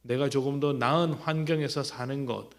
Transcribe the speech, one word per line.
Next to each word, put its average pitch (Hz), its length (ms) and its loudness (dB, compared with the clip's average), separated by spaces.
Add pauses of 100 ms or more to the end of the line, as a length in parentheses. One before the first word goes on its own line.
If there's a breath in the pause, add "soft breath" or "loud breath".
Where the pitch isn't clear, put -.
내가 131 280 0
조금 139 300 0
더 143 140 2
나은 147 400 4
환경에서 151 680 0
사는 135 420 -6
것, 104 340 -6